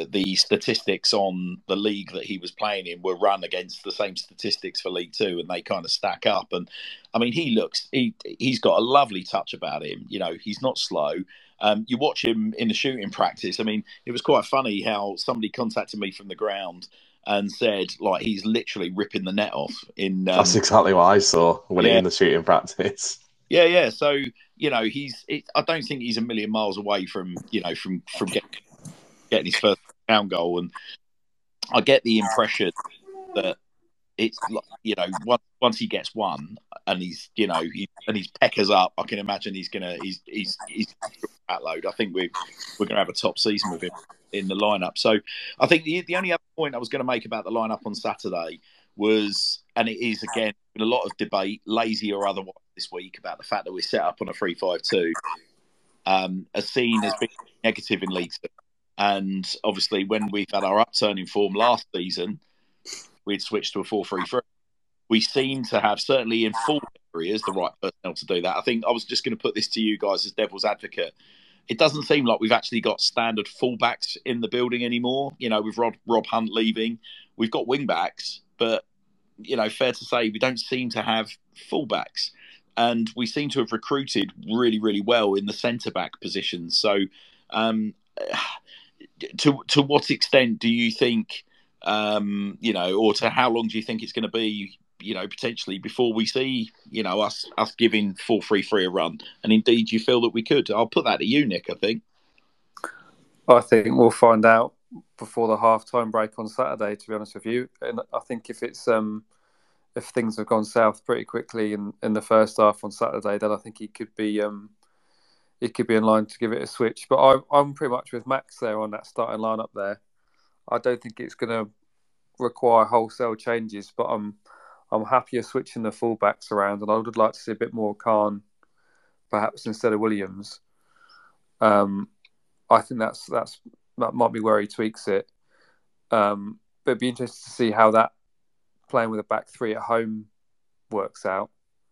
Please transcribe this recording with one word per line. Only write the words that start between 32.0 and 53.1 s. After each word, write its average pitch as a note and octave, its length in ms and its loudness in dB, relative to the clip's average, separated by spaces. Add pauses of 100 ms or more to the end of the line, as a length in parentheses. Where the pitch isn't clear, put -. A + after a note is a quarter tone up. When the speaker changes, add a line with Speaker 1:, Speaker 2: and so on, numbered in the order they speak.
Speaker 1:
the A2+ 160 4
impression G#2 540 0 (640)
that F#3+ 220 -2 (600)
it's, A2 200 -2 (120)
like, A2 140 -6 (180)
you G#2+ 140 -2
know, F2 100 -2 (180)
once, A#2 180 2 (180)
once A2+ 180 2
he A2+ 80 -6
gets - 280 -6
one F#2+ 440 -6 (280)
and F#2+ 140 0
he's, F2+ 340 -12
you G#2+ 120 2
know, E2 140 0
he, F2+ 280 -8 (180)
and A2 100 -2
he's F#2+ 120 -8
peckers A2 420 0
up, F#2 280 4
I G2 60 -2
can G#2 140 -6
imagine G2+ 360 -6
he's F#2+ 140 -10
gonna, F2+ 340 -8
he's, F#2 240 -10
he's, - 320 -8 (100)
he's - 260 -6 (540)
that F#2 140 -4
load. D#2+ 240 -6
I F#2 60 -4
think G2 220 -4
we're, F2+ 160 -2 (500)
we're G2+ 60 -2
gonna G#2 140 0
have F#2+ 80 0
a - 40 -8
top - 260 -4
season G#2 320 0
with E2+ 120 -8
him F2+ 100 -6 (400)
in G2 160 -4
the F#2+ 80 -4
lineup. G2+ 420 0
So A2 200 4 (420)
I D#3+ 80 4
think D#3+ 160 4
the, E3 180 -2
the E3+ 140 -4
only F#3 160 -2
other E3 100 -2 (140)
point D3 180 -2
I A#2+ 40 -6
was B2 100 -8
gonna C3 160 -4
make B2 220 -2
about A2+ 180 -6
the G#2+ 80 -8
lineup A2 340 -2
on G#2+ 80 -6
Saturday F2 640 -6 (360)
was, G#2 640 0 (160)
and A2+ 120 2
it A2 160 -6
is, A2 200 -4
again, G#2+ 280 -2 (220)
been A2 80 -4
a A2 40 2
lot A#2 180 2
of - 120 -8
debate, G#2 480 -2
lazy G#2+ 480 -2
or G2+ 140 -2
otherwise, F#2+ 280 -4 (200)
this - 180 -14
week F#2 240 -12